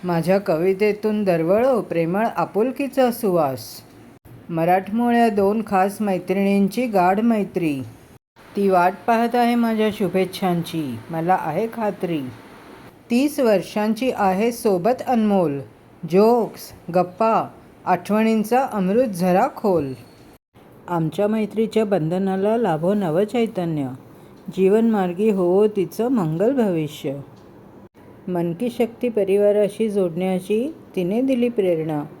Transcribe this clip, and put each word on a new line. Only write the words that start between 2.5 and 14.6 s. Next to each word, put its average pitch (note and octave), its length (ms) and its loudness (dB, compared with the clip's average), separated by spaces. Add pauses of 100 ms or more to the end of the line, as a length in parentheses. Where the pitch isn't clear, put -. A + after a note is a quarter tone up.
सुवास. E3+ 480 0 (920)
मराठमोळ्या G3 800 2
दोन G#3 380 0
खास G3 340 0
मैत्रिणींची G3 840 0
गाढ G3 340 2
मैत्री. F#3 600 0 (760)
ती G3+ 140 2
वाट F#3 240 4 (140)
पाहत A#3 280 2
आहे A#3+ 200 2
माझ्या A3 380 0
शुभेच्छांची, F3 1040 -2 (120)
मला E3 320 0
आहे E3 320 -4
खात्री. G3 460 -4 (920)
तीस C#4 280 0
वर्षांची A3 760 0
आहे G3+ 360 0
सोबत A3 560 0